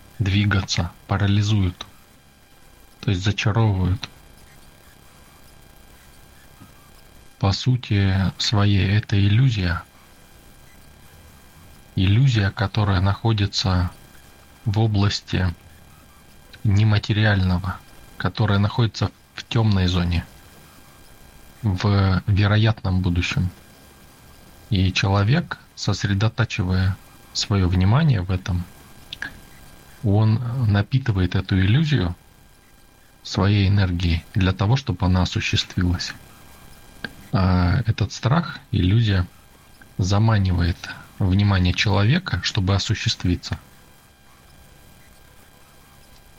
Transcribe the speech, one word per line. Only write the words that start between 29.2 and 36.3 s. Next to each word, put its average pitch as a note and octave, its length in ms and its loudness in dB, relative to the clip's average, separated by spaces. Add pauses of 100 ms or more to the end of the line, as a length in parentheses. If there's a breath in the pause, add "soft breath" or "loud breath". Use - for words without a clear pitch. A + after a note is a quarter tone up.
он A2 380 2 (300)
напитывает G2+ 680 0
эту F#2+ 240 0
иллюзию G#2+ 560 0 (1080)
своей G2+ 460 2
энергией F2 560 0 (100)
для F#2+ 180 2
того, G2+ 240 0
чтобы F#2+ 300 -4
она F#2 160 2
осуществилась. - 880 -4 (1200)